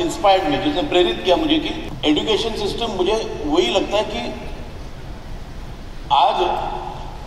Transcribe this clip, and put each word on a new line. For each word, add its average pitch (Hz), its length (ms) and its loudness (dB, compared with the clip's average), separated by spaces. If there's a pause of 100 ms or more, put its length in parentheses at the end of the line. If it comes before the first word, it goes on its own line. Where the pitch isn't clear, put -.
inspired 190 480 4
me, - 140 2
जिसने 180 180 2
प्रेरित 175 440 4
किया 175 100 6
मुझे 160 240 4
कि - 100 -2 (400)
एजुकेशन 302 460 2
सिस्टम, 214 360 -4
मुझे 226 540 0
वही 302 220 2
लगता 196 300 0
है 214 60 2
कि 240 300 -6 (1800)
आज 165 260 4 (880)